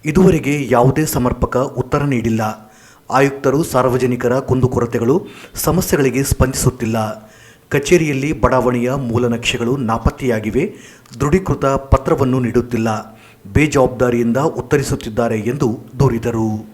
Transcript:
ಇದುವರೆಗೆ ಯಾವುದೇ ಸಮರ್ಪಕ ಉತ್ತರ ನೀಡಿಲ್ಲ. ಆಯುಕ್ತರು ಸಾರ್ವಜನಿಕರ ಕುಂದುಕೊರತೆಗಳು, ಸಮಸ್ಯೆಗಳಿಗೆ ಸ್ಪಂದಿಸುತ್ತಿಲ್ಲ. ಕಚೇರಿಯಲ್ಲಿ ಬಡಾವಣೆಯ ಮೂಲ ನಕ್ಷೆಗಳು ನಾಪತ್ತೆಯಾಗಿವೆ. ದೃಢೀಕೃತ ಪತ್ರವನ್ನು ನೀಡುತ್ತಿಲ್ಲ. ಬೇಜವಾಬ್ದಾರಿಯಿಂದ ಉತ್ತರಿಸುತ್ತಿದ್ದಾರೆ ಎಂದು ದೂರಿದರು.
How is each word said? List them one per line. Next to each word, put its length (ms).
ಇದುವರೆಗೆ 640
ಯಾವುದೇ 340
ಸಮರ್ಪಕ 520
ಉತ್ತರ 460
ನೀಡಿಲ್ಲ. 680
ಆಯುಕ್ತರು 520
ಸಾರ್ವಜನಿಕರ 760
ಕುಂದುಕೊರತೆಗಳು, 880
ಸಮಸ್ಯೆಗಳಿಗೆ 680
ಸ್ಪಂದಿಸುತ್ತಿಲ್ಲ. 1040
ಕಚೇರಿಯಲ್ಲಿ 720
ಬಡಾವಣೆಯ 520
ಮೂಲ 340
ನಕ್ಷೆಗಳು 500
ನಾಪತ್ತೆಯಾಗಿವೆ. 960
ದೃಢೀಕೃತ 460
ಪತ್ರವನ್ನು 760
ನೀಡುತ್ತಿಲ್ಲ. 800
ಬೇಜವಾಬ್ದಾರಿಯಿಂದ 840
ಉತ್ತರಿಸುತ್ತಿದ್ದಾರೆ 1000
ಎಂದು 600
ದೂರಿದರು. 760